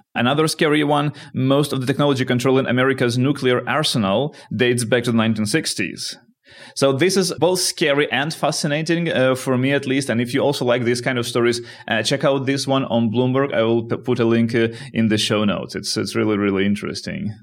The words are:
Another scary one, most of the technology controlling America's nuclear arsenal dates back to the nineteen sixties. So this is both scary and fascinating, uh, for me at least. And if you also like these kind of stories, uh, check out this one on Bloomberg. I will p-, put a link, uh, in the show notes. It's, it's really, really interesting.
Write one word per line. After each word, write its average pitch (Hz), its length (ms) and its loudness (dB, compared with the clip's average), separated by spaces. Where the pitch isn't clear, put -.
Another 127 340 0
scary 151 360 2
one, 147 280 0
most 135 400 0
of 135 60 -2
the 127 60 -6
technology 131 380 2
controlling 131 420 2
America's 127 520 0
nuclear 127 500 0
arsenal 127 640 0
dates 123 280 2
back 117 200 2
to 123 60 -2
the 113 80 2
nineteen 110 280 2
sixties. - 720 -4
So 139 180 2
this 170 240 2
is 175 220 0
both 180 220 2
scary 143 500 0
and 143 240 -2
fascinating, 160 760 -2
uh, 131 280 2
for 131 200 -2
me 131 160 0
at 139 140 0
least. 139 240 -2
And 120 100 0
if 120 140 -2
you 135 60 2
also 139 240 0
like 123 180 2
these 120 180 0
kind 131 160 -2
of 120 80 -2
stories, 120 360 0
uh, 110 160 0
check 135 220 -2
out 139 200 2
this 135 220 -2
one 135 200 2
on 117 240 0
Bloomberg. 127 440 0
I 113 80 2
will 117 220 2
p-, 120 120 -6
put 123 220 -2
a 120 60 2
link, 117 280 2
uh, 113 160 2
in 113 160 2
the 107 80 2
show 107 280 0
notes. 87 320 -2
It's, - 200 -6
it's 107 200 -4
really, 110 200 0
really 98 300 2
interesting. 101 640 -4